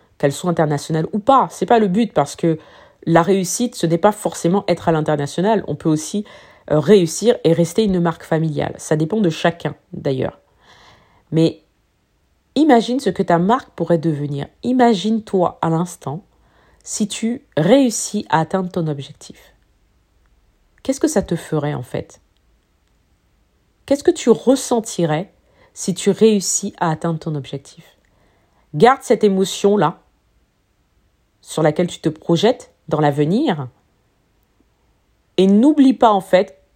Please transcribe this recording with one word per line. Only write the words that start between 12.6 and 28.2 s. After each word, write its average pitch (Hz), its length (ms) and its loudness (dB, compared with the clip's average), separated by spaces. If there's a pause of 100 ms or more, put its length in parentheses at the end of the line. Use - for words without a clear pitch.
ce 208 100 -4
que 185 140 -2
ta 170 160 2
marque 214 300 0
pourrait 170 280 -2
devenir. 147 500 -4 (160)
Imagine-toi 220 960 0
à 165 80 0
l'instant 165 560 -4 (580)
si - 240 -6
tu 226 380 -6 (100)
réussis 214 760 2
à - 100 2
atteindre 190 300 -4
ton 170 180 -4
objectif. - 680 -12 (1300)
Qu'est-ce 269 160 -4
que - 80 2
ça 220 140 0
te 180 140 -4
ferait, 147 400 -4
en 127 80 -8
fait ? - 380 -10 (1600)
Qu'est-ce 285 180 0
que - 80 6
tu 339 180 -2
ressentirais 214 1040 0 (420)
si - 200 -6
tu 185 160 -2
réussis 202 720 0
à 175 100 -2
atteindre 160 300 -4
ton 160 160 -6
objectif ? - 600 -14 (760)